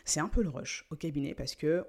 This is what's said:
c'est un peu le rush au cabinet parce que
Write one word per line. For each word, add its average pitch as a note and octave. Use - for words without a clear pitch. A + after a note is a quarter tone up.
c'est -
un D#3+
peu A3+
le F3+
rush B2+
au D#3
cabinet C#3+
parce -
que E3